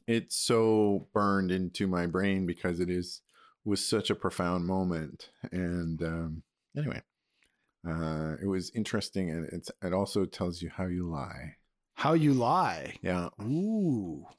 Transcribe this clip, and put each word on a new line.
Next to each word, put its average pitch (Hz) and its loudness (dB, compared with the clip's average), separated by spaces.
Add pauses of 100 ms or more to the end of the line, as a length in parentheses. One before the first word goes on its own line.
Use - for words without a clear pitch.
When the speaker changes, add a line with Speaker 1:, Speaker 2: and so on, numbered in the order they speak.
Speaker 1:
it's 117 0
so 110 4
burned 98 4
into 92 0
my 87 2
brain 95 2
because 87 -2
it 90 0
is, 90 -4 (420)
was 101 0
such 110 0
a 101 2
profound 90 0
moment. 90 -2 (240)
And, 87 -2
um, 82 -4 (340)
anyway, 147 -4 (880)
uh, 78 -2
it 98 -4
was 92 -2
interesting. 98 -2
And 80 -4
it's, 85 -10 (100)
it 90 -4
also 98 0
tells 87 -4
you 85 -6
how 92 -6
you 90 -4
lie. 71 -8 (400)
Speaker 2:
How 156 2
you 147 6
lie. 123 2
Speaker 1:
Yeah. 90 0 (120)
Speaker 2:
Ooh. 143 0 (120)